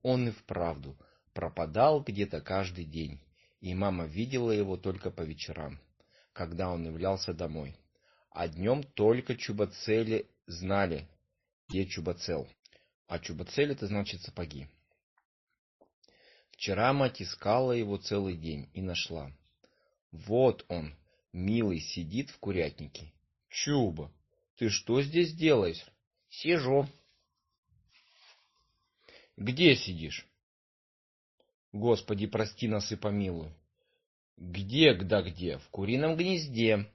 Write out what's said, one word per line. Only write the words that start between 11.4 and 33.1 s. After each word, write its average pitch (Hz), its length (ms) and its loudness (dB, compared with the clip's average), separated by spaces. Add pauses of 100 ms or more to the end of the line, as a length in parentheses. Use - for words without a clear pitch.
где 95 160 0
Чубацел. 85 640 -4 (600)
А 87 120 -6
Чубацель — 92 540 -2
это 110 120 -6
значит 98 380 -4
сапоги. 73 440 -10 (1800)
Вчера 107 420 2
мать 139 280 2
искала 120 520 2
его 104 240 0
целый 98 400 -2
день 76 340 -8
и 92 100 -8
нашла. 82 480 -6 (840)
Вот 110 580 2
он, 78 260 -6 (380)
милый, 95 480 0
сидит 92 480 -6
в - 100 -20
курятнике. 80 720 -4 (380)
"Чуба, 95 600 0 (460)
ты 113 140 0
что 117 320 2
здесь 160 320 2
делаешь?" 135 520 2 (440)
"Сижу". 143 580 2 (2500)
"Где 131 400 6
сидишь?" 80 500 -8 (1500)
"Господи, 107 520 2
прости 110 440 -2
нас 104 200 0
и 110 60 -4
помилуй". 95 540 -2 (880)